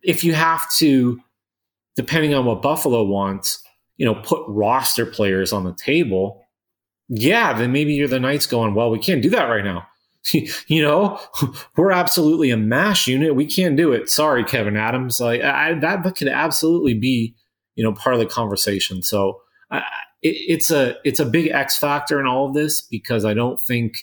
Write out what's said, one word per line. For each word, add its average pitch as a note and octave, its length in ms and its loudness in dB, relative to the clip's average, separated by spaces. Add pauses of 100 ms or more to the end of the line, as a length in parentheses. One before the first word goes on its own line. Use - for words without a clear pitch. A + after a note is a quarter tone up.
If F3+ 200 0
you E3 120 4
have E3 420 0
to, B2+ 420 4 (760)
depending D3+ 380 0
on C3+ 100 0
what A2+ 180 0
Buffalo C3+ 420 0
wants, G2 580 -4 (340)
you - 80 -2
know, A2 120 2
put - 320 -2
roster A2+ 580 0
players F#2+ 460 0
on G2 120 -2
the F2+ 100 -6
table, G#2+ 680 -2 (680)
yeah, D3 460 2
then A#2+ 180 -2
maybe D3 220 0
you're C#3+ 140 0
the B2+ 120 0
Knights C#3 260 -2
going, A2+ 280 0
"Well, A#2 160 2
we A2+ 80 0
can't D3 240 0
do D#3+ 80 4
that G#3 140 2
right A2 200 -2
now." F2+ 280 -6
<laughs> - 40 -20 (360)
You D#3 500 0
know, F3 380 2 (220)
<laughs> - 340 -6
we're F#3 160 4
absolutely E3 580 2
a A#2 60 2
mash C#3 500 2
unit. C#3 280 2
We C3+ 100 2
can't D#3+ 320 0
do D#3 160 4
it. - 160 -2
Sorry, D3 340 2
Kevyn G#2 360 -2
Adams. A#2+ 420 -2
Like, A#2+ 220 0
I, C#3+ 380 0
that, F3 220 -2
that F#3 140 -2
could C3+ 120 -2
absolutely D#3 680 2
be, A#2 420 0 (380)
you A2+ 100 -2
know, A2 80 2
part B2+ 220 -2
of A#2 60 0
the A2+ 60 2
conversation. G2+ 760 -4
So, G2 400 -2 (280)
I, - 120 -4 (400)
it, D#3 60 2 (200)
it's E3 220 0
a, C3+ 340 2
it's C3+ 160 0
a C#3+ 60 2
big D#3 220 2
X C#3 280 -2
factor C#3+ 440 -2
in C3+ 60 -2
all C3+ 220 0
of C3+ 60 -6
this D3+ 260 -2
because A2 460 -4
I G#2+ 80 0
don't A#2+ 260 -2
think A#2+ 420 -4